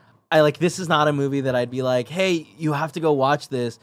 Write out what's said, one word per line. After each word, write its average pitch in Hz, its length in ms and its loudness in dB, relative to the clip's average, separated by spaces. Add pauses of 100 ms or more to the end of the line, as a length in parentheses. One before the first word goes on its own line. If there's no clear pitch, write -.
(300)
I, 156 120 6
like, 151 160 2
this 170 200 -2
is 180 100 -6
not 151 200 2
a 147 40 2
movie 139 280 -2
that 131 160 0
I'd 123 140 0
be 127 120 -6
like, 127 260 0
"Hey, 175 380 -2 (120)
you 151 160 -2
have 156 180 -4
to 180 80 -8
go 156 140 2
watch 139 340 0
this." 120 340 -4